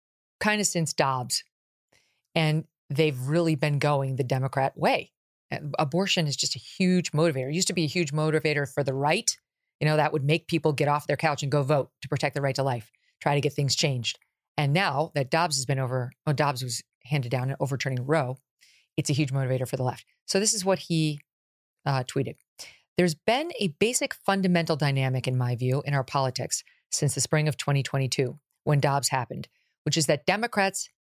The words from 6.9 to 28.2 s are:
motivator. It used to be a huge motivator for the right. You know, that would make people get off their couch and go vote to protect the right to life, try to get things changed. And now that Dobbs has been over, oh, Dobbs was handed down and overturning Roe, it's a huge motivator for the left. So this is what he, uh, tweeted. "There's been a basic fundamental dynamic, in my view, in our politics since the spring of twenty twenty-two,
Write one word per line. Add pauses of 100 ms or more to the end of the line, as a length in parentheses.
motivator.
It
used
to
be
a
huge
motivator
for
the
right. (480)
You
know,
that
would
make
people
get
off
their
couch
and
go
vote (100)
to
protect
the
right
to
life, (300)
try
to
get
things
changed. (380)
And
now
that
Dobbs
has
been
over, (140)
oh,
Dobbs
was (240)
handed
down
and
overturning
Roe, (600)
it's
a
huge
motivator
for
the
left. (200)
So
this
is
what
he, (640)
uh,
tweeted. (640)
"There's
been
a (100)
basic
fundamental
dynamic,
in
my
view,
in
our
politics (280)
since
the
spring
of
twenty
twenty-two, (240)